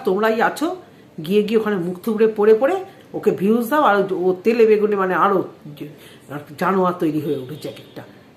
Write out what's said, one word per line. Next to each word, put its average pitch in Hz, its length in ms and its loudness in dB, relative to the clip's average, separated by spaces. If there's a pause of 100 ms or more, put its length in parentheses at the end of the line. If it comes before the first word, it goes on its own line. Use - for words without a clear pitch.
তোমরাই 220 380 0
আছো, 285 340 -2 (500)
গিয়ে 208 160 2
গিয়ে 214 180 0
ওখানে 214 160 -2
মুখ 180 280 -4
থুবড়ে 220 320 2
পড়ে 214 180 6
পড়ে 320 300 0 (300)
ওকে - 160 0
ভিউজ 220 400 0
দাও, 302 120 2
আর 208 140 4 (160)
ও 180 320 0
তেলে 233 220 4
বেগুনে, 208 300 2
মানে, 185 180 0
আরও 180 300 2 (220)
যে-, - 720 -16 (200)
জানোয়ার 180 400 0
তৈরি 156 220 -2
হয়ে 143 180 -4
উঠেছে - 300 -12
এক - 100 -14
একটা, - 240 -20 (340)